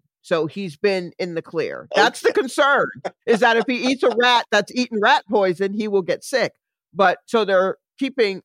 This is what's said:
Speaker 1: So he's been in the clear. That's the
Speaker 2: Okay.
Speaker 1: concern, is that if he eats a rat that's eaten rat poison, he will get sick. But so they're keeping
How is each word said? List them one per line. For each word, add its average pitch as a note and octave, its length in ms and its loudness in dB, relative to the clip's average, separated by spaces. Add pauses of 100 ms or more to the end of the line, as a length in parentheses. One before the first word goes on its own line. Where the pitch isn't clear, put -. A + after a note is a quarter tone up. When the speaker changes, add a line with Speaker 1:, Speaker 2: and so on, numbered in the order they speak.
(220)
Speaker 1:
So E3 260 -2
he's F3+ 280 -8
been F#3 440 -2
in F3+ 160 -6
the D#3+ 60 -6
clear. A2 540 -6
That's A3 260 2
the A#4 80 2
Speaker 2:
Okay. G#4+ 120 0
Speaker 1:
concern, C4+ 460 0 (380)
is A3+ 140 2
that A3+ 160 4
if A3+ 120 0
he B3 240 -2
eats C4+ 120 -2
a C4 60 4
rat A#3+ 420 2
that's G#3 240 0
eaten A#3+ 240 -2
rat B3 300 4
poison, G3 440 0
he G#3+ 140 -4
will G3 140 0
get E3 220 -4
sick. A#3 300 -2 (400)
But F3+ 340 2
so A3 180 0
they're F#3+ 320 0 (200)
keeping A3 480 -2